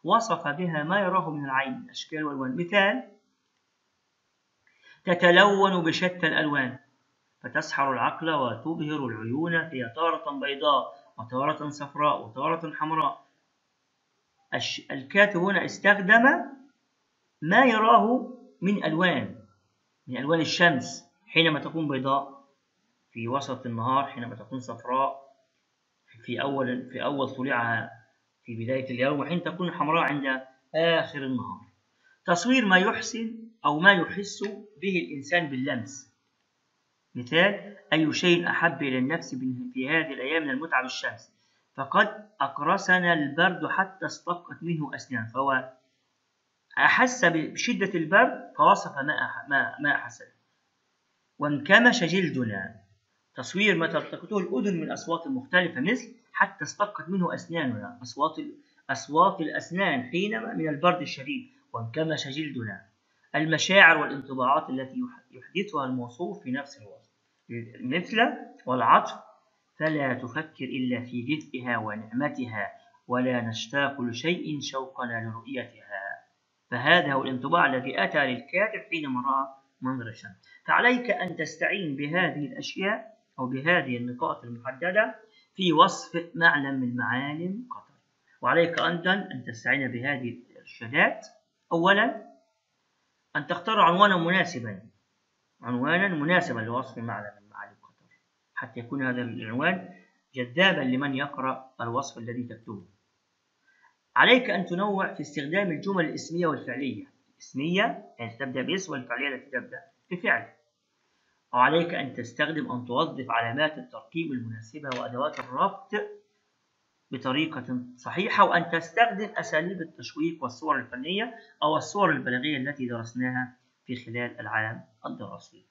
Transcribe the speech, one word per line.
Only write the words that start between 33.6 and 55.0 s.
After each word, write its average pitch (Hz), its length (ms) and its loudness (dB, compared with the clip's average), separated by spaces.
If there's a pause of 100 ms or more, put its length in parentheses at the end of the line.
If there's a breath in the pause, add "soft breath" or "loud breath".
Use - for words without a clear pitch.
أو 147 140 2
ما 190 140 10
يحس - 520 0 (380)
به 185 240 0
الإنسان 156 400 -2
باللمس. 131 640 -6 (1040)
مثال: 156 640 2 (160)
"أي 156 200 4
شيء 175 380 4
أحب 165 320 0
إلى 131 160 0
النفس 147 360 -2 (400)
في 131 140 -4
هذه 151 240 0
الأيام 139 300 -2
من 143 80 -4
المتعة 135 320 0
بالشمس، 120 500 -8 (440)
فقد 196 520 0 (120)
أقرصنا 175 720 4
البرد 151 540 2
حتى 185 400 -2
استقت 160 560 -8
منه 151 320 -4
أسنان". 117 320 -6
فهو 131 460 0 (1080)
أحس 202 460 4
بشدة 180 720 0
البرد 185 600 2
فوصف 156 420 4
ما 135 280 -2
أح-، - 220 -10
ما، 131 320 0
ما 143 140 2
أحس - 280 -6
به. - 100 -20 (1080)
"وانكمش 185 640 6
جلدنا"، 127 760 -2 (540)
تصوير 185 420 2
ما 165 100 2
تلتقطه 170 520 -4
الأذن 190 420 -2
من 131 120 -6
أصوات 160 340 -4